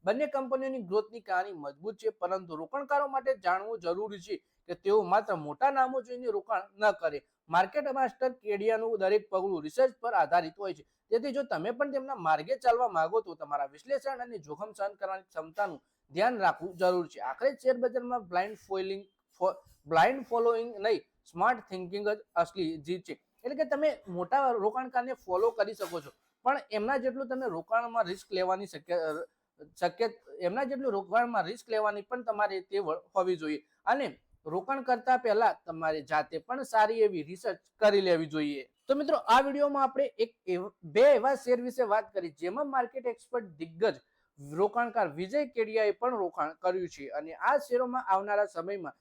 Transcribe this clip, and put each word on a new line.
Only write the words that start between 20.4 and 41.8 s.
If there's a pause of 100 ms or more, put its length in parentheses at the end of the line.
નહીં, (220)
સ્માર્ટ
થિંકિંગ
જ (160)
અસલી
જીત
છે.
એટલે
કે
તમે (100)
મોટા
રોકાણકારને
ફોલો
કરી
શકો
છો, (320)
પણ (120)
એમના
જેટલું
તમે
રોકાણમાં
રિસ્ક
લેવાની
શક્ય-, (540)
શક્ય-, (260)
એમના
જેટલું
રોકાણમાં
રિસ્ક
લેવાની
પણ
તમારે
તેવડ (180)
હોવી
જોઈએ (200)
અને (260)
રોકાણ
કરતા
પહેલા
તમારે
જાતે
પણ
સારી
એવી
રિસર્ચ (200)
કરી
લેવી
જોઈએ. (180)
તો
મિત્રો,
આ
વીડિયોમાં
આપણે
એક (120)
એવ-, (120)
બે
એવા
શેર
વિશે